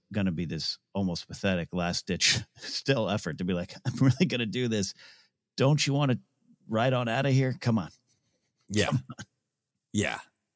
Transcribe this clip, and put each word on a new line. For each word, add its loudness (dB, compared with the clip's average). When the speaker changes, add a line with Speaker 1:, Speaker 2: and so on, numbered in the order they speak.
Speaker 1:
gonna 0
be -4
this -6
almost -2
pathetic -2
last -2
ditch 2
<laughs> -20
still -2
effort -2
to -2
be 0
like, -6
"I'm -2
really 4
gonna -2
do -2
this. 0
Don't 4
you 0
wanna 2
ride 2
on 0
outta 0
here? 2
Come 2
on." -4
Speaker 2:
Yeah. 2
Speaker 1:
Come 0
on. -14
Speaker 2:
Yeah. 0